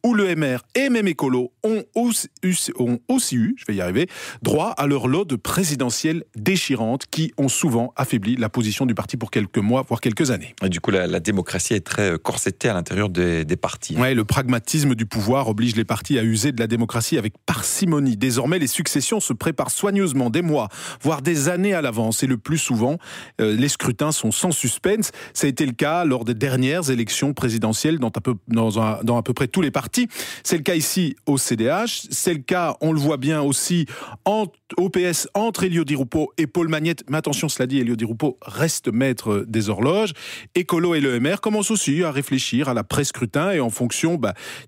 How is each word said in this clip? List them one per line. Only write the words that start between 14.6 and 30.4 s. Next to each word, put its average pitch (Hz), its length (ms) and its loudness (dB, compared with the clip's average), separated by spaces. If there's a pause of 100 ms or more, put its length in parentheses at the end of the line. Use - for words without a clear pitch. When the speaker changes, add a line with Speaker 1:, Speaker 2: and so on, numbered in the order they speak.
Speaker 1:
du 110 120 -2
pouvoir 113 420 0
oblige 110 280 0
les 110 80 0
partis 123 340 -2
à 110 40 2
user 113 300 2
de 117 80 -4
la 113 60 2
démocratie 117 520 0
avec 104 160 -2 (100)
parcimonie. 143 720 2
Désormais, 131 420 0
les - 80 2
successions 160 540 -2
se - 120 -2
préparent - 380 -2
soigneusement 185 600 2
des 175 120 0
mois, 147 260 0 (340)
voire 156 180 0
des 147 280 2
années 185 260 2
à 160 80 0
l'avance. 113 400 0
Et 139 40 2
le 127 120 2
plus 156 200 -2
souvent, 127 400 0 (420)
euh, 107 140 4
les 131 140 2
scrutins 147 440 0
sont 113 200 0
sans - 180 0
suspense. 185 600 0 (240)
Ça - 120 2
a 139 40 4
été - 160 0
le 123 60 0
cas 160 320 0
lors 127 200 2
des 120 100 0
dernières 135 560 0
élections 127 440 0
présidentielles 113 640 0
dans 120 100 0
à - 120 -4
peu, 127 140 -2 (140)
dans 113 320 2
un, 110 220 0
dans 120 140 2
à 113 60 2
peu 117 120 -2
près 131 140 0
tous 190 140 2
les 143 80 2
partis. - 380 0 (360)